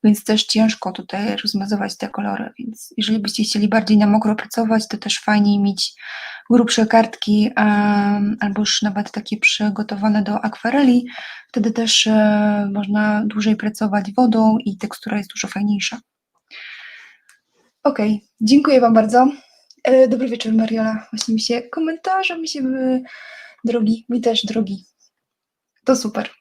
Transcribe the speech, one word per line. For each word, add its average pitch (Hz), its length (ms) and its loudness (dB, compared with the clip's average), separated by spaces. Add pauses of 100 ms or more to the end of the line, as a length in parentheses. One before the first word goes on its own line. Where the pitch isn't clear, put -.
więc 214 200 4
też 214 200 0
ciężko 214 480 0
tutaj 202 440 -6
rozmazywać 202 600 -4
te - 120 -8
kolory, 202 500 -6
więc - 380 -16
jeżeli 214 220 -2
byście 208 240 -4
chcieli 214 260 0
bardziej 214 300 4
na 208 80 4
mokro 214 280 2
pracować, 220 540 -2
to 214 100 -8
też - 220 -6
fajniej 208 380 2
mieć 202 360 -2 (560)
grubsze 233 360 4
kartki, 214 720 2
em, 208 840 2
albo 208 220 -2
już - 200 -2
nawet 208 280 -4
takie 214 260 -8
przygotowane 214 840 -2
do 208 180 -2
akwareli. 247 680 2 (420)
Wtedy 226 240 -2
też, 226 340 0
e, 208 680 2
można 208 520 0
dłużej 214 300 0
pracować 208 560 -4
wodą 220 520 4
i 190 140 -4
tekstura 214 400 -8
jest 202 120 -10
dużo - 180 -8
fajniejsza. 208 520 -4 (1800)
Okej, 214 460 0 (120)
dziękuję 269 400 6
wam 233 140 4
bardzo. 226 340 6 (560)
E, 262 240 6
dobry 254 200 -2
wieczór, 226 240 -4
Mariola. 220 600 0
Właśnie 226 220 -2
mi 220 60 0
się, 240 220 -4
komentarze 330 760 -4
mi 320 100 -8
się, 294 120 -8
e, 254 400 -2 (640)
drogi, 226 440 -2
mi 240 120 -2
też 233 260 0
drogi. 208 380 -6 (1000)
To 254 120 4
super. 214 340 -6 (100)